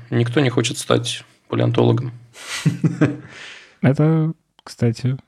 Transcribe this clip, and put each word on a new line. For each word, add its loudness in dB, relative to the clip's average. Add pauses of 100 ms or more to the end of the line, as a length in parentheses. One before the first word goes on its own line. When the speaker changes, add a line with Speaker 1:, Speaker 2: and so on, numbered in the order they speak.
Speaker 1:
никто 0
не 2
хочет 0
стать -2 (240)
палеонтологом. 2 (540)
Speaker 2:
<laughs> -4
Это, 2 (320)
кстати, -2 (120)